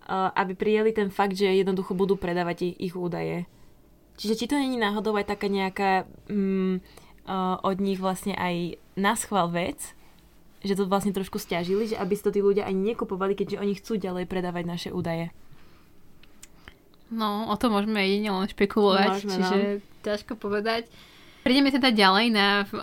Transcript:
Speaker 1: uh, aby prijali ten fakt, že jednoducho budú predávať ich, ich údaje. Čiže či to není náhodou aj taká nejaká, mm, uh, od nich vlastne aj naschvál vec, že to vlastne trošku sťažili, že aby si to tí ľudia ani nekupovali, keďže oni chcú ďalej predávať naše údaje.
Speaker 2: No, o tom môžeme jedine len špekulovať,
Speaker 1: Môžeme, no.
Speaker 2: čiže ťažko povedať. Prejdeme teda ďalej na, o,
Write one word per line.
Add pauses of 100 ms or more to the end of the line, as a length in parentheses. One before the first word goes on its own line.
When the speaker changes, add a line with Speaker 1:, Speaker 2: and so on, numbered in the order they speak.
Speaker 1:
uh,
aby
prijali
ten
fakt,
že
jednoducho
budú
predávať
ich,
ich
údaje. (640)
Čiže
či
to
není
náhodou
aj
taká
nejaká, (380)
mm, (460)
uh,
od
nich
vlastne
aj (400)
naschvál
vec, (800)
že
to
vlastne
trošku
sťažili,
že
aby
si
to
tí
ľudia
ani
nekupovali,
keďže
oni
chcú
ďalej
predávať
naše
údaje. (1700)
Speaker 2:
No,
o
tom
môžeme
jedine
len
špekulovať, (120)
Speaker 1:
Môžeme,
no.
Speaker 2:
čiže (420)
ťažko
povedať. (540)
Prejdeme
teda
ďalej
na, (160)
o, (140)